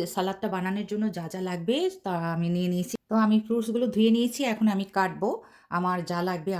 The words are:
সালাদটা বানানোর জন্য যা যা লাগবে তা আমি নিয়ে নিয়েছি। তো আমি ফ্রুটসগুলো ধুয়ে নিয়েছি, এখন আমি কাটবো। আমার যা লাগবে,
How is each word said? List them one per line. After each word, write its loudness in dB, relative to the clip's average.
সালাদটা -2
বানানোর -2
জন্য 0
যা -6
যা -6
লাগবে -2
তা -2
আমি 0
নিয়ে 0
নিয়েছি। -2
তো 0
আমি 4
ফ্রুটসগুলো 0
ধুয়ে 6
নিয়েছি, 0
এখন 2
আমি -2
কাটবো। 0
আমার 0
যা -2
লাগবে, -4